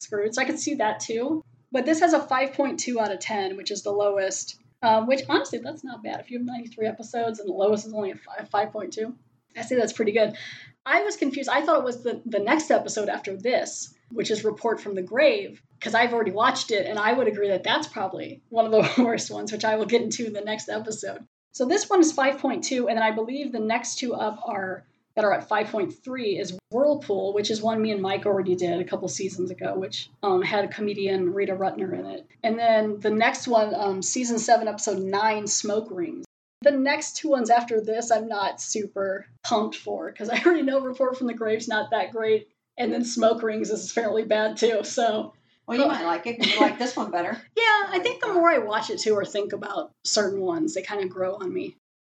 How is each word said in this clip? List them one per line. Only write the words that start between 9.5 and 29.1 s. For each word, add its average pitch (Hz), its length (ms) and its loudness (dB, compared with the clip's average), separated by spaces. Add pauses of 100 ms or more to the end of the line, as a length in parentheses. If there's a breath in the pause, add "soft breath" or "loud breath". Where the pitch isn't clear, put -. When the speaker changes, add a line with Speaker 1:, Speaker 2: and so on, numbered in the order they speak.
Speaker 1:
I - 60 -10
say - 140 0
that's 226 180 2
pretty 214 180 2
good. 214 220 4 (520 loud breath)
I 311 180 4
was 415 120 -2
confused. 269 320 -2
I 262 140 2
thought 320 180 4
it 254 40 -4
was 240 180 -4
the, 233 240 -4
the 208 140 -2
next 262 300 2
episode 214 380 2
after 196 280 -6
this, - 580 -2 (160)
which 226 200 -4
is 208 140 0
Report 214 380 0
from 208 120 -8
the 185 80 -4
Grave, 214 600 2 (180)
'cause - 140 -4
I've 233 200 4
already 214 160 2
watched 233 420 0
it, 196 140 0
and 214 120 -4
I 214 140 2
would 254 160 2
agree 202 200 0
that 185 160 0
that's 285 220 0
probably 185 640 -8
one 226 160 4
of 220 60 -4
the 214 300 6
<laughs> - 0 -
worst 233 280 0
ones, 208 220 -6
which 208 120 -4
I 220 120 2
will 214 100 0
get 233 160 4
into 226 240 -4
in 214 80 -6
the 202 80 -6
next 214 280 -6
episode. 220 540 -6 (280)
So 254 140 0
this 349 240 0
one 381 100 8
is 311 120 8
five 277 260 2
point - 260 -2
two, 247 240 0
and 233 80 2
then 220 60 2
I 220 80 4
believe 240 420 -4
the 233 60 -4
next 220 400 -2
two 240 160 -4
up 214 320 -4
are, 190 380 -6 (320)
that 214 80 4
are 202 80 6
at - 160 0
five 214 200 2
point 208 240 -2 (120)
three 240 340 -2
is 175 180 -6 (140)
Whirlpool, 220 640 2
which 208 180 0
is 214 120 -2
one 220 200 0
me 220 80 0
and 202 100 -2
Mike 196 260 -2
already 190 280 2
did 175 260 0
a 180 40 -2
couple 185 240 -4
seasons 185 420 -4